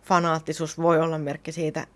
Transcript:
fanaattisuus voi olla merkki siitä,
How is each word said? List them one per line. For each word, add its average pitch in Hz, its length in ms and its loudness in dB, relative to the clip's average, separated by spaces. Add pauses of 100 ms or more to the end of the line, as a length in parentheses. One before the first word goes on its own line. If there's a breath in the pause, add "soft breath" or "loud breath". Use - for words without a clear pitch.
fanaattisuus 160 760 0
voi 165 220 4
olla 160 180 0
merkki 147 340 -8
siitä, 156 440 -4